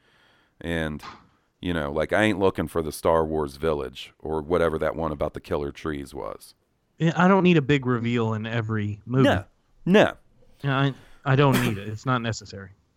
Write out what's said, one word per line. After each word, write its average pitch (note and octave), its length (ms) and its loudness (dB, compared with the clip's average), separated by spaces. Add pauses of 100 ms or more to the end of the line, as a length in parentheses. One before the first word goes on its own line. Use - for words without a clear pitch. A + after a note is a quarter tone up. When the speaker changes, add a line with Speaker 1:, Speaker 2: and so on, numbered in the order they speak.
(600)
Speaker 1:
And, D#2+ 420 -6 (580)
you F2 140 -4
know, D2 160 -2
like, D#2 220 -2
I F#2+ 100 2
ain't G#2+ 160 0
looking F#2+ 300 0
for E2+ 140 -4
the D2+ 100 -6
Star E2 320 2
Wars D#2 320 -4
village C#2+ 640 -4
or D#2 220 -6
whatever D#2+ 360 2
that D2+ 160 -2
one D#2+ 160 -4
about D2+ 240 -4
the C2+ 60 -12
killer D2 320 -4
trees C#2+ 420 -8
was. G1+ 400 -14 (440)
Speaker 2:
Yeah, D#3+ 180 0
I F3 100 4
don't F#3+ 160 4
need F3 140 6
a D3 60 4
big C3+ 220 2
reveal A#2 500 0
in G#2+ 120 -6
every A2 600 -4
movie. B2+ 180 4
Speaker 1:
No. G3 200 2 (420)
No. F3 260 6 (500)
Speaker 2:
Yeah, C3+ 160 2
I, C#3 160 2 (300)
I C#3 100 2
don't C3+ 300 6
need G#2+ 140 -2
it. G2+ 100 -12
It's G#2+ 180 -10
not B2+ 160 0
necessary. G2+ 480 -8 (260)